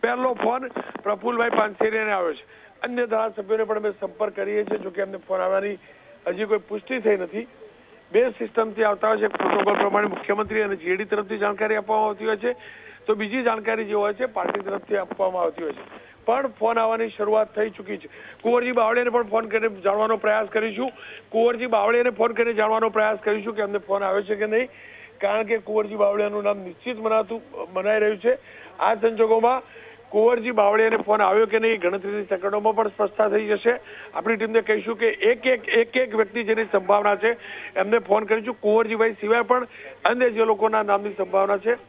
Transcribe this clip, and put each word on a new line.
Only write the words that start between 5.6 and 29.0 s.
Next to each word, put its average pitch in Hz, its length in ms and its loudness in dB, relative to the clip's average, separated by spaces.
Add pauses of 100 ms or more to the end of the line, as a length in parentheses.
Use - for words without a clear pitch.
હજી 185 180 -4
કોઈ 208 120 0
પુષ્ટિ 208 420 -6
થઈ 208 180 2
નથી. 185 300 -8 (640)
બે 233 180 2
સિસ્ટમથી 220 540 -4
આવતા 208 240 0
હોય 220 100 2
છે, 208 100 0
પ્રોટોકોલ 202 460 0
પ્રમાણે 202 340 2
મુખ્યમંત્રી 208 540 -2
અને 202 140 -2
જે 175 200 -4
ડી 196 80 -4
તરફથી 208 340 -4
જાણકારી 208 380 -2
આપવામાં 214 320 0
આવતી 208 180 -6
હોય 220 120 0
છે, 240 180 -2 (520)
તો 220 80 2
બીજી 214 280 -4
જાણકારી 220 420 -2
જે 208 80 -6
હોય 208 200 0
છે, 202 120 -4
પાર્ટી 196 360 -2
તરફથી 196 340 -6
આપવામાં 185 460 -2
આવતી 170 220 -2
હોય 151 80 -6
છે. - 540 -18
પણ 262 220 0
ફોન 226 320 0
આવવાની 226 300 0
શરૂઆત 214 460 0
થઈ 214 140 -2
ચૂકી 196 280 -12
છે. - 100 -16 (340)
કુંવરજી 240 300 2
બાવળિયાને 240 380 2
પણ 240 140 2
ફોન 220 220 -2
કરીને 214 360 -2
જાણવાનો 214 360 2
પ્રયાસ 214 300 0
કરીશું. 220 440 -2 (380)
કુંવરજી 233 360 2
બાવળિયાને 233 440 4
ફોન 226 220 0
કરીને 233 220 0
જાણવાનો 220 360 2
પ્રયાસ 214 340 2
કરીશું 214 320 -2
કે 214 60 -2
એમને 202 160 -2
ફોન 196 260 -2
આવ્યો 190 180 0
છે 202 140 -2
કે 208 100 -4
નહીં, 226 240 0 (520)
કારણ 202 220 4
કે 220 140 0
કુંવરજી 214 380 -2
બાવળિયાનું 208 480 2
નામ 202 140 2
નિશ્ચિત 196 400 -10
મનાતું, 220 440 0 (320)
મનાઈ 202 260 2
રહ્યું 214 180 2
છે. 240 200 2 (420)
આ 196 160 2
સંજોગોમાં 226 680 2 (480)